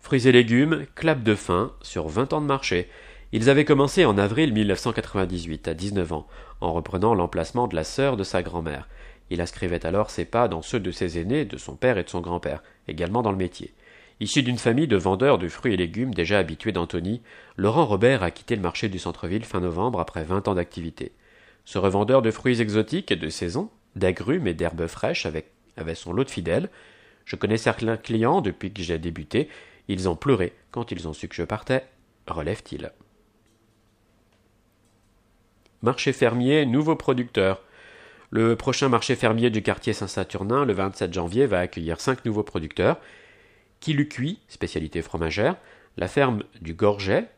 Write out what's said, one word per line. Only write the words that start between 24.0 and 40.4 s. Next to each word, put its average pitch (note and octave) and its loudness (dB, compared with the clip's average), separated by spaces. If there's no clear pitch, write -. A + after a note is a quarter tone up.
et F2 0
d'herbes E2 -4
fraîches - -4
avec, D#2 -6
avait E2 -8
son - -10
lot A2 0
de - -2
fidèles. « F#2 -2
Je - -8
connais G#2+ 0
certains A2+ 0
clients A#2 2
depuis F#2+ -6
que G2+ -10
j'ai E2 -2
débuté. E2 -4
Ils F#2 0
ont E2+ 0
pleuré F#2 0
quand A#2 -8
ils E2 -8
ont D#2 -8
su - -12
que - -14
je F2 -4
partais », G#2+ -2
relève-t-il. - -6
Marché B2+ 2
fermier, B2+ 4
nouveau D3+ 2
producteur. A#2 0
Le A2+ 4
prochain C3+ 0
marché B2 2
fermier A#2 2
du G#2+ -2
quartier G#2+ -2
Saint-Saturnin, G2+ -2